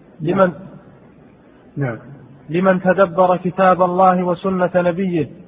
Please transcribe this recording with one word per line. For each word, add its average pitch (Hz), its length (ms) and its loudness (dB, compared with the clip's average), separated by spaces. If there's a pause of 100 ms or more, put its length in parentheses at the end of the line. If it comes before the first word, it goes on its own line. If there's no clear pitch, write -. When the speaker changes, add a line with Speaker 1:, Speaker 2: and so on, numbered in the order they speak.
(200)
Speaker 1:
لمن 180 320 0 (1200)
Speaker 2:
نعم. 123 220 -6 (520)
Speaker 1:
لمن 185 300 0
تدبر 185 560 2
كتاب 180 460 0
الله 185 420 2
وسنة 180 520 -2
نبيه. 175 520 -2 (200)